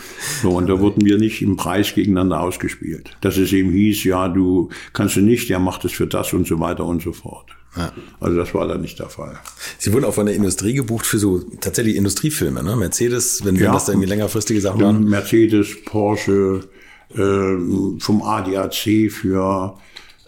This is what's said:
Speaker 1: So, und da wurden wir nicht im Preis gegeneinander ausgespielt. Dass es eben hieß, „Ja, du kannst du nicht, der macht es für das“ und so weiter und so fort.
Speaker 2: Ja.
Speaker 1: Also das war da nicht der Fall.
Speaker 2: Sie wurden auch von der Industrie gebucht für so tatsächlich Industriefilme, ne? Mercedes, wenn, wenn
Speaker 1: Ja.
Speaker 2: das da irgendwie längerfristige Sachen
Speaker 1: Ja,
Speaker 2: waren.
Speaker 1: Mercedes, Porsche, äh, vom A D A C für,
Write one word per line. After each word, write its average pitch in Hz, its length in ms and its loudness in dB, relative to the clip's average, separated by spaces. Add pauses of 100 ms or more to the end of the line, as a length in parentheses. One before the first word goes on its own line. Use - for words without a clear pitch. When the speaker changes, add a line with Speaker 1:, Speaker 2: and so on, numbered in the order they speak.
(420)
Speaker 1:
So, 95 100 4
und 90 160 2
da 95 120 2
wurden 104 260 4
wir 101 120 6
nicht 110 240 0
im 98 160 0
Preis 95 360 -2
gegeneinander 92 480 2
ausgespielt. 80 800 -8
Dass 92 160 0
es 95 160 2
eben 95 180 2
hieß, 101 340 2
„Ja, 92 240 0
du 92 400 2 (240)
kannst 104 220 0
du 95 60 4
nicht, 113 280 4
der 92 100 0
macht 92 260 -2
es 87 60 -2
für 87 160 -2
das“ 95 260 -4
und 90 140 0
so 85 120 -2
weiter 85 260 -4
und 85 180 -4
so 87 100 -6
fort. - 380 -20 (240)
Speaker 2:
Ja. 87 160 -6 (280)
Speaker 1:
Also 87 160 0
das 85 200 -2
war 85 120 -2
da 85 100 -4
nicht 80 200 -8
der 78 120 -12
Fall. 73 280 -14 (400)
Speaker 2:
Sie 101 160 -2
wurden 135 120 2
auch 104 100 0
von 104 100 0
der 101 100 0
Industrie 101 380 0
gebucht 113 320 -4
für 113 140 0
so 95 200 2 (220)
tatsächlich 110 360 0
Industriefilme, 98 640 -2
ne? 101 120 -2
Mercedes, 120 680 -2
wenn, 95 120 2
wenn 101 80 4
Speaker 1:
Ja. 110 80 4
Speaker 2:
das 139 120 2
da 104 60 -2
irgendwie 98 180 2
längerfristige 104 500 0
Sachen 98 200 0
Speaker 1:
Ja, 104 80 6
Speaker 2:
waren. 107 160 4
Speaker 1:
Mercedes, 104 640 4 (180)
Porsche, 98 760 0 (520)
äh, 95 840 0
vom 107 240 2
A 107 180 -2
D 95 160 -2
A 95 140 -2
C 107 380 2
für, 95 680 -2 (500)